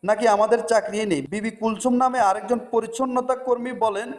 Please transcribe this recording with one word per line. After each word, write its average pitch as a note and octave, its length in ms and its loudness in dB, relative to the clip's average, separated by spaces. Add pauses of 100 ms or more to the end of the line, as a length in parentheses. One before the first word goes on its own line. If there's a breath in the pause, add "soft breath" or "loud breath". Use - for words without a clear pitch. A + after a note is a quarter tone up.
নাকি A3 200 0 (100)
আমাদের G#3+ 260 4 (100)
চাকরি G#3 280 0 (140)
নেই। C#3 100 0 (100)
বিবি G#3+ 180 -4 (100)
কুলসুম A3+ 420 0
নামে B3+ 160 0 (100)
আরেকজন G#3 300 0 (140)
পরিচ্ছন্নতা B3 600 -2 (120)
কর্মী A#3+ 260 -2 (120)
বলেন A3 240 -2 (100)